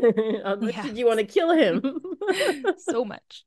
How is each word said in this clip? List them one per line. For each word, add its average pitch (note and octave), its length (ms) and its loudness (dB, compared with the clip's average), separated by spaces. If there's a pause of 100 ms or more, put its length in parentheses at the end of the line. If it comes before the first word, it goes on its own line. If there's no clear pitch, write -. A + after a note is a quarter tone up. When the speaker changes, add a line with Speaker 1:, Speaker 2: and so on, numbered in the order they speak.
(440)
Speaker 1:
How G3 120 -2
much G#3+ 200 -4
Speaker 2:
Yeah. G#3+ 60 -10
Speaker 1:
did A3 140 -8
you A#3+ 100 0
wanna A3 180 2
kill E4 260 2
him?" D4+ 320 4
<laughs> D#4 280 -6 (140)
Speaker 2:
<laughs> F#4 540 -2
So B3 260 -2
much. - 420 -14